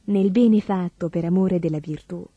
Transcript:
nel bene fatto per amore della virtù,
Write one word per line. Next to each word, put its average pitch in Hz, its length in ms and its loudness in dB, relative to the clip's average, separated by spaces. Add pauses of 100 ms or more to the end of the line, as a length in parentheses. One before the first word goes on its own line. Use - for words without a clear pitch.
nel 196 260 2
bene 214 300 4
fatto 180 480 -4
per 165 160 -4
amore 180 340 0
della 156 220 -4
virtù, 156 440 -12 (120)